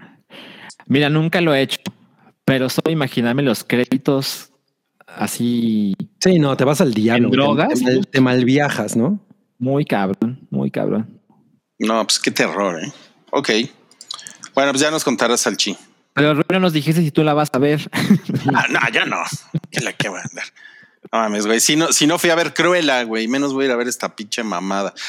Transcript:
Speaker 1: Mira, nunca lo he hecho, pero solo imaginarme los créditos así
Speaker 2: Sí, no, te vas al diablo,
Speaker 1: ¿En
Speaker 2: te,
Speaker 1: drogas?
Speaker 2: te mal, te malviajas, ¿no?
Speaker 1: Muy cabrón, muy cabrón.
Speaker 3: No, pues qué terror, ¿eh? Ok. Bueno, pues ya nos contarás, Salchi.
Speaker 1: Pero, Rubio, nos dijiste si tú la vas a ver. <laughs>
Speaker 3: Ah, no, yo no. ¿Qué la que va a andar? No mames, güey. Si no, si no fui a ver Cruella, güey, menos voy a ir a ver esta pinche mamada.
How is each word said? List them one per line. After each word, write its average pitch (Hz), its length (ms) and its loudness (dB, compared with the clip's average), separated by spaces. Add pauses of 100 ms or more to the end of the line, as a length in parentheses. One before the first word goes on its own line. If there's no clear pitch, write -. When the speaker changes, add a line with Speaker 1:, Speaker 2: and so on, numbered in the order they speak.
(880)
Speaker 1:
Mira, 143 220 2
nunca 160 320 0
lo 160 140 2
he 135 80 2
hecho, - 160 -4 (680)
pero 131 240 2
solo - 220 -2
imaginarme 131 520 0
los 123 220 0
créditos 135 840 -2 (560)
así 110 880 -2 (260)
Speaker 2:
Sí, 185 180 4
no, 139 180 2
te 131 80 0
vas 143 160 2
al 139 140 4
diablo, 113 320 2
Speaker 1:
¿En - 40 0
Speaker 2:
te, 127 60 2
Speaker 1:
drogas? 143 320 2 (100)
Speaker 2:
te 127 60 0
mal, 127 220 2
te 135 140 0
malviajas, 127 760 2
¿no? 170 240 0 (380)
Speaker 1:
Muy 139 260 0
cabrón, 110 640 -2
muy 135 200 -2
cabrón. 101 500 -4 (580)
Speaker 3:
No, 110 260 0
pues - 140 -2
qué - 120 0
terror, 92 520 -2
¿eh? 143 100 -10 (380)
Ok. - 200 -2 (1040)
Bueno, 139 180 2
pues 131 80 0
ya 151 100 2
nos 156 140 -2
contarás, 120 360 0
Salchi. 101 360 -2 (380)
Speaker 1:
Pero, 147 200 2
Rubio, 175 260 0
nos 180 120 2
dijiste 156 300 0
si 151 80 0
tú 156 140 2
la 151 100 2
vas 151 180 0
a 127 60 0
ver. 147 340 0
<laughs> - 640 0
Speaker 3:
Ah, 131 160 0
no, 165 80 0 (140)
yo 175 140 0
no. - 100 -4 (540)
¿Qué 147 100 -4
la 101 140 -2
que 110 140 -4
va 92 120 -8
a - 20 -14
andar? - 220 -12 (680)
No 113 60 0
mames, 104 280 -2
güey. 113 140 2
Si 151 160 2
no, 160 160 0
si 147 140 2
no 165 120 2
fui 175 120 0
a 160 40 4
ver 160 200 -2
Cruella, 160 480 2
güey, 110 260 -4
menos 139 240 -2
voy 135 120 -2
a - 20 2
ir 127 60 2
a 120 40 0
ver 120 120 -2
esta - 280 -8
pinche 107 260 -8
mamada. 98 520 -4 (140)